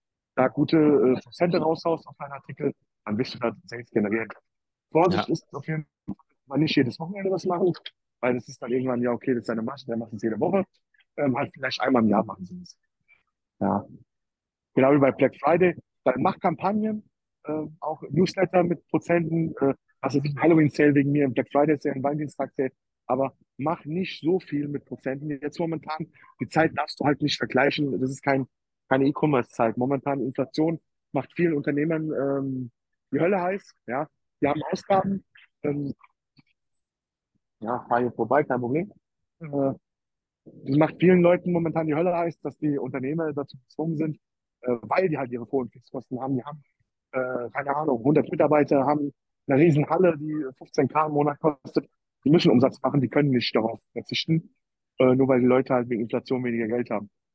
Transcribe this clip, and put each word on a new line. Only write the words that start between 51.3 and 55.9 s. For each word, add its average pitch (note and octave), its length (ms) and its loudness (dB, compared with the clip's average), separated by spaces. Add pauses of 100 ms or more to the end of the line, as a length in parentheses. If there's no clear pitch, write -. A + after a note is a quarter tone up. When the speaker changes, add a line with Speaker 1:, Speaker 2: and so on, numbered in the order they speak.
Speaker 1:
kostet. - 500 -2 (360)
Die C3+ 60 4
müssen E3+ 200 6
Umsatz B2 300 4
machen, C#3+ 220 0
die A#2 60 -2
können D3 200 2
nicht B2 260 0
darauf A2+ 240 0 (140)
verzichten, - 640 -4 (440)
äh, B2+ 160 6
nur C3 140 2
weil B2+ 120 4
die B2 60 4
Leute C3 280 4
halt A#2+ 160 -2